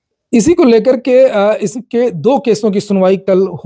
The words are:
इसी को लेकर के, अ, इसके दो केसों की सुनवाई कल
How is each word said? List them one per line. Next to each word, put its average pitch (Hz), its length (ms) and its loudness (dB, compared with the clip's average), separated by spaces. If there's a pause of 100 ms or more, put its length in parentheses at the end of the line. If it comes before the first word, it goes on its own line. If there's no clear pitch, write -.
(340)
इसी 254 200 2
को 349 100 0
लेकर 233 360 2
के, 254 200 0
अ, 214 420 2
इसके 233 500 -4
दो 185 280 0
केसों 220 320 -2
की 196 100 -2
सुनवाई 190 380 0
कल 190 280 0 (180)